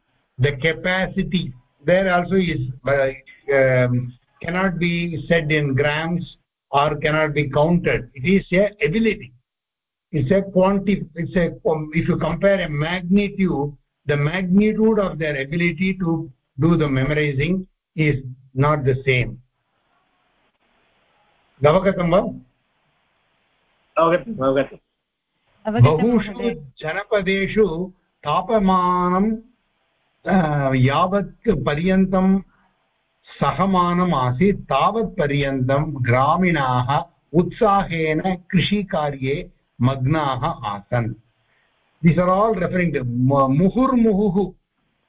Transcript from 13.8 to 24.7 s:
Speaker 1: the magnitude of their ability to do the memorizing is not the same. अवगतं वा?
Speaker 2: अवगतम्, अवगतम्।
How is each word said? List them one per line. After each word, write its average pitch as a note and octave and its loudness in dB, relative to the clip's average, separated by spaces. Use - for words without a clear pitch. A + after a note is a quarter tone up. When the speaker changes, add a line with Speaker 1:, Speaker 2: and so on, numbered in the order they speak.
Speaker 1:
the D3 0
magnitude G3+ 2
of F3 -2
their D3+ -2
ability F3 -2
to E3 -4
do E3 4
the D3+ 0
memorizing D3 -2
is D3+ 2
not D3 2
the C3 0
same. B2 0
अवगतं F3+ 2
वा? F3 4
Speaker 2:
अवगतम्, E3 0
अवगतम्। C3+ 0